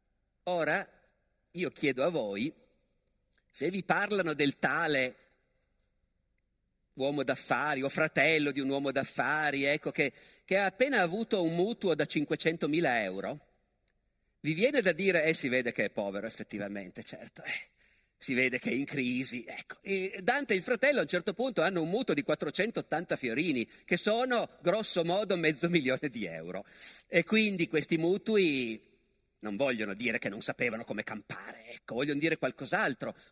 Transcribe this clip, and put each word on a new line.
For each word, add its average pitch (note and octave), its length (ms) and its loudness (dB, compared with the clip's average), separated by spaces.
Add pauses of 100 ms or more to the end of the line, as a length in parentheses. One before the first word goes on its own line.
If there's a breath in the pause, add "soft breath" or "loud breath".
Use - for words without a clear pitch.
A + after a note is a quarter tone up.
(440)
Ora, E3+ 440 0 (640)
io - 200 -4
chiedo C3+ 320 0
a D#3+ 60 4
voi, A2+ 420 -2 (1000)
se D3 200 -4
vi F#3+ 120 -4
parlano F#3+ 500 2
del C#3+ 260 2
tale C#3+ 580 0 (1800)
uomo C#3 280 0
d'affari C3+ 580 0
o C3+ 80 -2
fratello D3+ 600 2
di C#3 80 -4
un C3+ 100 -2
uomo C#3 200 0
d'affari, C#3 760 0
ecco, D3 260 0
che, C#3+ 220 0 (320 loud breath)
che F#3 120 2
ha G3+ 80 4
appena B3 380 2
avuto G3 400 0
un E3 120 2
mutuo F#3 400 2
da D3 120 0
cinquecentomila D#3 960 0
euro, G2 440 -6 (920)
vi D3+ 140 0
viene B3+ 260 2
da F#3 120 4
dire, F3 320 2
"Eh, D#3+ 100 2
si C#3 140 -2
vede A#2+ 240 0
che G#2+ 140 0
è - 40 -4
povero, G2+ 360 -4
effettivamente, G2+ 760 -10
certo, - 400 -16
eh, - 260 -8 (480 loud breath)
si - 160 -6
vede B2+ 260 0
che - 120 -4
è - 40 -2
in C#3 120 -2
crisi", B2+ 600 -4
ecco. - 360 -14
E G3 400 -4
Dante A#3+ 320 2
e - 20 4
il F3 60 0
fratello B3+ 380 2
a - 20 4
un D3 60 -2
certo F3+ 260 -2
punto A#3+ 260 0
hanno E3+ 220 2
un D#3 80 -2
mutuo G#3 240 2
di C#3+ 80 0
quattrocentottanta D#3+ 920 -2
fiorini, B2+ 520 0 (160 loud breath)
che F3 140 2
sono A#3 500 2 (140)
grosso F3 420 2
modo F#3+ 320 0
mezzo D#3+ 320 2
milione C#3 400 2
di A2+ 160 -6
euro. E2+ 400 -8 (440 loud breath)
E E3+ 160 4
quindi G#3 440 2
questi D#3+ 300 0
mutui E3 960 2 (440)
non G#2 180 -6
vogliono G#2+ 380 0
dire A#2 240 -2
che - 120 -4
non G#2 100 -8
sapevano A#2 420 -4
come G#2+ 220 -6
campare, - 640 -12
ecco, - 260 -12
vogliono C#3+ 240 0
dire D#3+ 180 2
qualcos'altro. C3+ 800 -2 (180 soft breath)